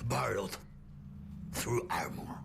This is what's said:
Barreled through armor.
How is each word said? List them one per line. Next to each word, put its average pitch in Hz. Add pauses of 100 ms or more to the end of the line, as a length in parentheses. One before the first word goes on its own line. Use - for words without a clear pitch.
Barreled 117 (960)
through -
armor. -